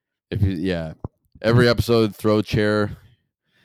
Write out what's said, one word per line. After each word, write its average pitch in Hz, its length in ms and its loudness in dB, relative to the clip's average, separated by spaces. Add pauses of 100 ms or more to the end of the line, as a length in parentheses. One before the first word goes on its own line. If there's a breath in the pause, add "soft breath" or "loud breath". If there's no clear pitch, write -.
(300)
If 90 120 -4
you, 98 80 2
yeah. 85 440 -6 (460)
Every 120 280 4
episode, 113 480 0
throw 107 220 2
a 107 40 2
chair 104 540 -2 (680 loud breath)